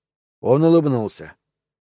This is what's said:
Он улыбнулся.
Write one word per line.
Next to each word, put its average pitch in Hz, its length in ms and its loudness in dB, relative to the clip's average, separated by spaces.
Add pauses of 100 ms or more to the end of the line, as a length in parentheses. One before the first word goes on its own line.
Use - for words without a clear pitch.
(400)
Он 135 240 0
улыбнулся. 143 720 -2 (600)